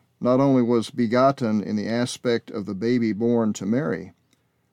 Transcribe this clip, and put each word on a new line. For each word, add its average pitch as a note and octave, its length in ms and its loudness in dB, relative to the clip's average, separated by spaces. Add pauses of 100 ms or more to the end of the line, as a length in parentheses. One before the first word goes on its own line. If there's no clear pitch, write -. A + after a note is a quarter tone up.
(220)
not B2+ 200 2
only C3+ 200 4
was A#2 280 2
begotten A#2+ 760 2
in G#2 140 -4
the G2 100 -4
aspect A#2 640 -4
of G#2 140 -8
the G#2 100 -6
baby A2+ 380 0
born A2+ 400 0
to G2+ 120 -8
Mary, G#2+ 460 -4 (600)